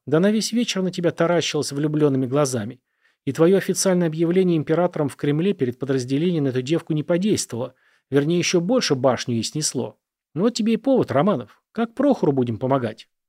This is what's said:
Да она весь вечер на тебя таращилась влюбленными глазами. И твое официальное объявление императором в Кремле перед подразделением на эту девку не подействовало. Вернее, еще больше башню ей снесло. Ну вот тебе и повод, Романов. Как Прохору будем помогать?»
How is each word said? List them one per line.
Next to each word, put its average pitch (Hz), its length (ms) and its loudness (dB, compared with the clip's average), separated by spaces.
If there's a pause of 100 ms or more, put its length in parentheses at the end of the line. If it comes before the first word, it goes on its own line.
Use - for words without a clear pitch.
Да 139 120 2
она 196 120 4
весь 214 220 -2
вечер 220 300 -2
на 180 80 -2
тебя 170 200 -2
таращилась 165 640 0
влюбленными 143 540 0
глазами. 127 540 -2 (440)
И 135 80 -4
твое 165 240 6
официальное 180 520 0
объявление 170 500 2
императором 156 500 0
в - 80 -10
Кремле 156 380 0
перед 123 240 -2
подразделением 139 640 0
на 139 40 0
эту 127 140 -2
девку 156 300 -2
не 151 100 0
подействовало. 170 720 -2 (360)
Вернее, 143 280 2
еще 170 220 0
больше 196 340 0
башню 127 400 0
ей 113 80 0
снесло. 139 560 -6 (360)
Ну 156 80 -2
вот 240 120 0
тебе 226 200 0
и - 20 2
повод, 240 340 0
Романов. 139 520 0 (100)
Как 226 220 -4
Прохору 247 380 2
будем 123 260 -2
помогать?» 127 500 -4 (200)